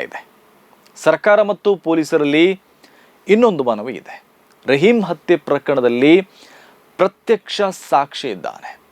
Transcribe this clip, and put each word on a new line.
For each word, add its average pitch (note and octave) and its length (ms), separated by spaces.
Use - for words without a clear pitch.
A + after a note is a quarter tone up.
ಇದೆ. - 240
ಸರ್ಕಾರ G#3 460
ಮತ್ತು G3+ 340
ಪೊಲೀಸರಲ್ಲಿ D#3+ 840
ಇನ್ನೊಂದು G3+ 360
ಮನವಿ A2+ 300
ಇದೆ. - 300
ರಹೀಂ F#3+ 360
ಹತ್ಯೆ F3 340
ಪ್ರಕರಣದಲ್ಲಿ C#3 840
ಪ್ರತ್ಯಕ್ಷ - 680
ಸಾಕ್ಷಿ D3 680
ಇದ್ದಾನೆ. C#2+ 500